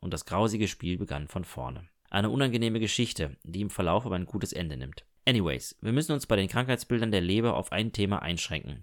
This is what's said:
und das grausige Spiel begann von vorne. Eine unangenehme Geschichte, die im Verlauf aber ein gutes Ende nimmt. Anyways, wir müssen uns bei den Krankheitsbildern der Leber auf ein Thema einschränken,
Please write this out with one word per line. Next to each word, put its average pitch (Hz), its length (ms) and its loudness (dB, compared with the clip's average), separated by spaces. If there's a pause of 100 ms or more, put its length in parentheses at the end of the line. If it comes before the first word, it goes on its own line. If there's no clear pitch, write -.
und 87 120 -4
das 80 120 -4
grausige 107 420 4
Spiel 87 300 -2
begann 73 320 -4
von 90 160 -4
vorne. 64 420 -8 (240)
Eine 101 200 4
unangenehme 117 480 2
Geschichte, 104 640 0
die 92 180 -4
im 104 80 0
Verlauf 92 340 4
aber 95 120 0
ein 90 100 -2
gutes - 260 -2
Ende 80 240 -4
nimmt. 67 300 -10 (220)
Anyways, 90 520 -2
wir 110 120 -4
müssen 151 220 0
uns 139 120 -4
bei 113 100 2
den 98 120 2
Krankheitsbildern 120 640 0
der 95 100 4
Leber 104 340 2
auf - 160 -2
ein 110 200 0
Thema 101 320 0
einschränken, 80 600 -4